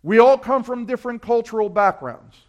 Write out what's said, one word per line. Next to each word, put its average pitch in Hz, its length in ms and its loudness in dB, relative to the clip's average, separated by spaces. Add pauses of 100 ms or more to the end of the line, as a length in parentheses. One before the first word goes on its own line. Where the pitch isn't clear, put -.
We 226 160 4
all 254 180 6
come 254 240 -4
from 240 240 -10
different 240 360 -8
cultural 226 460 -4
backgrounds. 185 680 -4 (120)